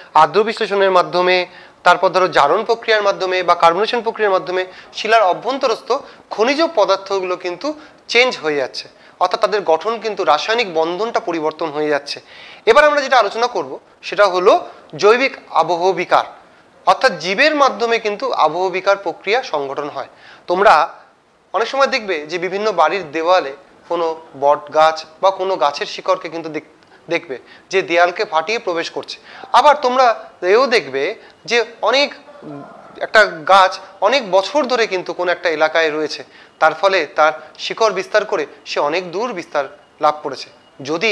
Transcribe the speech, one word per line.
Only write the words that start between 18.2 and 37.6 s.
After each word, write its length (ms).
আবহবিকার 680
প্রক্রিয়া 460
সংগঠন 460
হয়। 200
তোমরা 260
অনেক 140
সময় 200
দেখবে 280
যে 120
বিভিন্ন 340
বাড়ির 400
দেওয়ালে 420
কোনো 180
বট 220
গাছ 240
বা 100
কোনো 240
গাছের 300
শিকড়কে 440
কিন্তু 200
দেখ-, 300
দেখবে 260
যে 120
দেয়ালকে 440
ফাটিয়ে 340
প্রবেশ 300
করছে। 280
আবার 220
তোমরা 300
এও 260
দেখবে 360
যে 120
অনেক, 280
একটা 260
গাছ 540
অনেক 300
বছর 340
ধরে 220
কিন্তু 260
কোনো 180
একটা 180
এলাকায় 400
রয়েছে, 320
তার 140
ফলে 260
তার 180
শিকড় 360